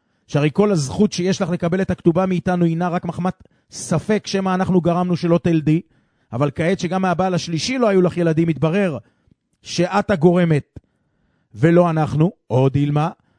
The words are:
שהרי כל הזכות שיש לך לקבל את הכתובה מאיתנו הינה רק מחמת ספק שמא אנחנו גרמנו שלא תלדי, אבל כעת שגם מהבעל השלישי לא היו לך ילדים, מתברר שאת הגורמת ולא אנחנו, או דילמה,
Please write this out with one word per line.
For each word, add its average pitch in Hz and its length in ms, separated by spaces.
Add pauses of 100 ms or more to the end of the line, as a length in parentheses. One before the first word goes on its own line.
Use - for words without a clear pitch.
(260)
שהרי 147 260
כל 208 200
הזכות 165 400
שיש 185 300
לך 165 80
לקבל 175 300
את 190 100
הכתובה 175 360
מאיתנו 180 380
הינה 170 240
רק 170 160
מחמת 175 380 (280)
ספק - 560
שמא 190 280
אנחנו 185 260
גרמנו 175 360
שלא 170 260
תלדי, 160 380 (520)
אבל 139 220
כעת 185 240
שגם 185 240
מהבעל 185 320
השלישי 175 440
לא 233 100
היו 190 140
לך 175 140
ילדים, 165 320
מתברר 160 500 (640)
שאת 180 480
הגורמת 170 680 (760)
ולא 170 360
אנחנו, 156 420 (180)
או 131 180
דילמה, 147 420 (280)